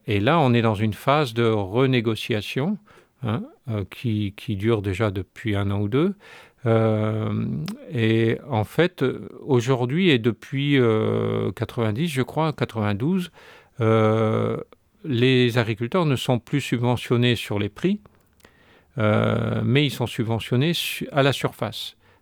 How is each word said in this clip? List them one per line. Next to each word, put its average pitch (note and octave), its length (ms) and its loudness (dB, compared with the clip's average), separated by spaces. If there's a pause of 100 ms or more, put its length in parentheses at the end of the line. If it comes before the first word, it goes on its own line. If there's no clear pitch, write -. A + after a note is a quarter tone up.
et G#2 140 2
là, C#3+ 180 4
on B2+ 160 4
est A#2+ 80 4
dans A2+ 140 4
une G#2+ 160 0
phase C3+ 420 0
de A#2 100 2
renégociation, A2+ 1300 0 (460)
hein, A#2 180 -2 (260)
euh, G#2 220 -2
qui, G#2 460 -4
qui - 180 -6
dure G#2 280 0
déjà G2+ 280 0
depuis G2 460 -4
un G2+ 160 0
an G2+ 80 -2
ou G2+ 80 -2
deux. D#3+ 260 0 (520)
Euh, A2 800 0 (480)
et A2+ 460 2 (100)
en A2+ 160 0
fait, D#3+ 400 0 (360)
aujourd'hui B2+ 720 2
et B2+ 80 6
depuis, C3+ 600 0
euh, A2 720 2
quatre-vingt-dix, A2+ 580 -4
je C3 140 -2
crois, D3+ 300 -4
quatre-vingt-douze, A#2+ 800 -2 (480)
euh, A2 800 2 (460)
les B2 540 2
agriculteurs A#2+ 480 0
ne C#3 80 2
sont A#2+ 240 0
plus C#3 220 -4
subventionnés A#2+ 720 0
sur G#2 240 -4
les G2+ 100 -2
prix, G3+ 320 -2 (960)
euh, A2+ 680 0
mais C3 200 2
ils C3 60 0
sont A#2+ 160 -4
subventionnés A#2+ 680 -2
su-, - 380 -6
à C#3 140 2
la C3+ 80 2
surface. - 640 -6 (260)